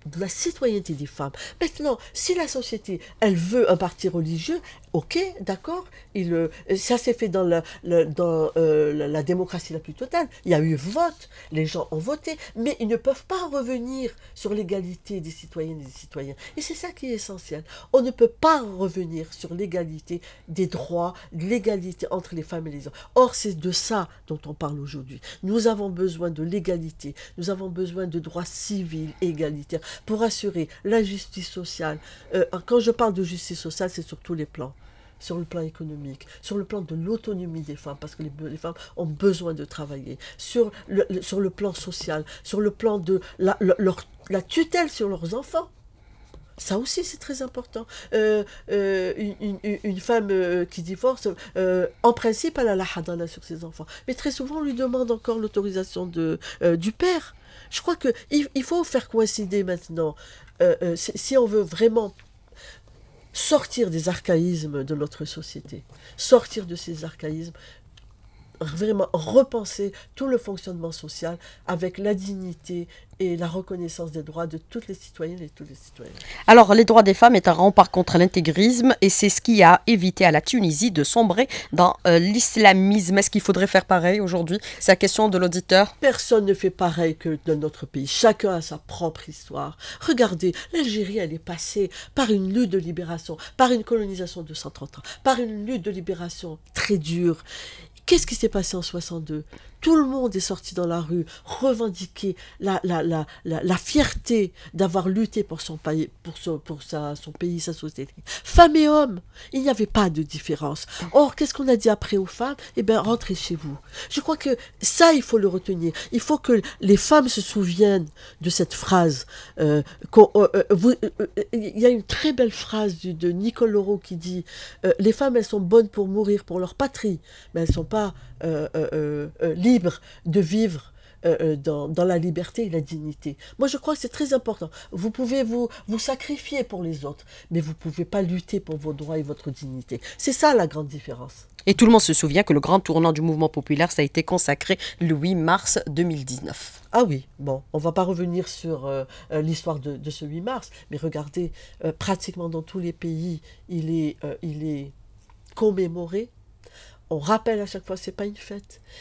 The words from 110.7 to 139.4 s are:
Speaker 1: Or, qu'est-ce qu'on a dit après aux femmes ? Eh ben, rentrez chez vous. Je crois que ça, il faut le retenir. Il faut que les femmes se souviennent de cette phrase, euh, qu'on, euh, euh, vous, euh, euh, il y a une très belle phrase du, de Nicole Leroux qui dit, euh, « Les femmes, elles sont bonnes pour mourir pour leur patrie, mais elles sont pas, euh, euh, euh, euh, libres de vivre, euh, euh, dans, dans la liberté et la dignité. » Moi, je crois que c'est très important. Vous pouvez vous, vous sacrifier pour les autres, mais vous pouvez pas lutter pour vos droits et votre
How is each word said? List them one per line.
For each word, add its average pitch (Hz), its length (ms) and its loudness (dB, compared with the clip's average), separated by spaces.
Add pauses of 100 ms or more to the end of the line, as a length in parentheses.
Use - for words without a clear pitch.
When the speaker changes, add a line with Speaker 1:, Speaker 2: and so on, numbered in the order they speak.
Speaker 1:
Or, 277 220 6
qu'est-ce - 180 -2
qu'on 262 160 -2
a 247 80 6
dit 214 100 0
après 208 300 0
aux 190 80 0
femmes ? 262 300 -6 (200)
Eh 233 80 -2
ben, 214 160 2
rentrez 214 360 -2
chez - 200 -6
vous. 147 220 -10 (320)
Je - 100 -4
crois 311 160 -2
que 269 220 -2 (240)
ça, 330 320 6
il 277 80 4
faut - 160 0
le 202 100 4
retenir. 175 460 -2 (180)
Il 240 80 0
faut 294 200 0
que 226 220 4 (200)
les 196 160 8
femmes 285 320 6
se 226 100 -2
souviennent 190 680 2 (340)
de 165 80 -2
cette - 240 0
phrase, 170 540 2 (320)
euh, 151 220 4 (300)
qu'on, 208 240 12
euh, 202 200 8
euh, 190 160 4
vous, 196 180 6
euh, 240 200 2 (120)
euh, 208 220 -2 (100)
il 214 260 -4
y 233 60 6
a 247 40 10
une 233 140 2
très - 300 -2
belle 247 180 2
phrase 208 460 -4
du, 180 160 -8
de 170 180 -2
Nicole 220 380 0
Leroux 202 300 0
qui - 180 -10
dit, 175 260 -8 (400)
euh, « 190 160 4
Les 214 140 6
femmes, 262 240 0
elles 214 80 2
sont 208 160 -4
bonnes 208 260 6
pour 202 200 -4
mourir 202 360 0
pour 175 160 -6
leur 180 160 -6
patrie, 220 460 -4 (320)
mais 165 80 -2
elles 165 100 2
sont 165 140 -4
pas, 208 280 -2 (300)
euh, 156 320 -2
euh, 156 180 -2
euh, 147 340 -4 (160)
euh, 165 100 0
libres 180 460 2 (260)
de 170 140 2
vivre, 185 540 0 (320)
euh, 165 160 4
euh, 156 160 0
dans, 147 320 -4
dans 175 160 0
la 185 120 2
liberté 175 480 -4
et 196 40 -6
la 165 100 -2
dignité. » 151 560 -8 (240)
Moi, 277 80 2
je 269 80 -2
crois 302 180 -4
que 285 60 -4
c'est - 80 -8
très 277 260 -4
important. 220 360 -4 (240)
Vous 190 180 -4
pouvez 262 320 -2
vous, 233 240 -2 (220)
vous 220 100 -4
sacrifier 269 640 -6
pour 185 180 -8
les 160 220 -6
autres, - 220 -12 (260)
mais 170 80 0
vous 156 140 -4
pouvez 165 320 -6
pas 202 160 -2
lutter 180 400 -4
pour 156 160 -8
vos 151 160 -6
droits 151 240 -8
et 156 40 -2
votre 143 300 -8